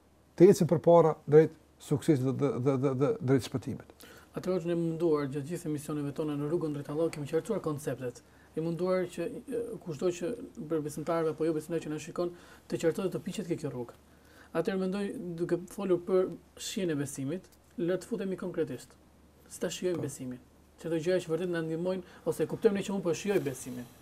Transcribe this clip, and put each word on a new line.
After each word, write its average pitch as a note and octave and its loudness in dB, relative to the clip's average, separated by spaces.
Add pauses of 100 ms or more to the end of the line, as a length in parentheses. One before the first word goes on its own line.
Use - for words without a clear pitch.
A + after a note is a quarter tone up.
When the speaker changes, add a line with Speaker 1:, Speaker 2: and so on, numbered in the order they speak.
(360)
Speaker 1:
të F#3 12
ecim F3 6
përpara E3 6 (120)
drejt D3+ 8 (260)
suksesit C#3 2
dhe, C3+ 2
dhe, C3+ 2 (100)
dhe, C3+ 2
dhe, C3+ 2
dhe C3+ 4 (100)
drejt B2+ 4
shpëtimit. - -8 (420)
Speaker 2:
Atëherë F3+ -2
ne E3+ 0
munduar D#3+ 0
gjatë C#3 -6
gjithë F3 -8
emisioneve D3 -4
tona D3+ -4
në D3 -2
rrugën D#3 -2
drejt C#3+ -8
Allahut, D#3+ 0
kemi D3 -8
qartësuar E3 -2
konceptet. C3+ -6 (340)
E D#3 -2
munduar F3+ 0
që, F3 -6 (260)
e, D#3 -2 (180)
kushdo F3 -2
që F3 -4 (340)
për D#3 0
besimtarëve D#3+ 0
apo D#3 -2
jo E3 2
besimtarë D#3+ -4
që D#3 -6
na D#3 -6
shikon, F3 -4 (340)
të - -4
qartësohet E3 2
të - -6
piqet F3+ -6
ke E3 0
kjo C#3 -6
rrugë. A#2+ -10 (580)
Atëherë F#3+ 0
mendoj, G3 -2 (320)
duke F3 0 (140)
folur F#3 0
për F#3+ 2 (300)
shijen F#3 -4
e D3 0
besimit, C#3+ -6 (300)
le F3+ 0
të - -8
futemi F#3+ -4
konkretisht. D#3+ -6 (580)
Si - -12
ta F#3 -2
shijojmë F3 -2
Speaker 1:
Po. - -4
Speaker 2:
besimin? B2+ -8 (440)
Çdo E3 -2
gjëra F3 2
që E3+ -8
vërtet F3 0
na E3 0
ndihmojnë F3 -2 (240)
ose D#3+ 0
e D3+ 2
kuptojmë G3+ 4
ne G3 0
që - -6
unë F#3+ -2
po E3+ 0
shijoj G3+ 0
besimin. B2+ -8 (180)